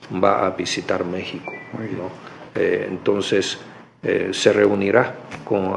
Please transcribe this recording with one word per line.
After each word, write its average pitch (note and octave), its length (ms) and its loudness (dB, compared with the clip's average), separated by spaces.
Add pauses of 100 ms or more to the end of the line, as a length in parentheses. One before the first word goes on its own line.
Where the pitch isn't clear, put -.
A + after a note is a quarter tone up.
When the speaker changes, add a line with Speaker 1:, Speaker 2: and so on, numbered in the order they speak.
(220)
Speaker 1:
va G2 240 4
a F#2 40 0
visitar F#2 540 -2
México, F2+ 480 -8 (200)
Speaker 2:
Muy A2 140 -6
bien. F#2+ 120 -6
Speaker 1:
¿no? F#2 120 -6 (440)
Eh, F#2+ 340 2
entonces, G2 720 0 (440)
eh, F#2+ 300 0
se G#2 200 4
reunirá G2+ 640 4 (300)
con F#2+ 320 0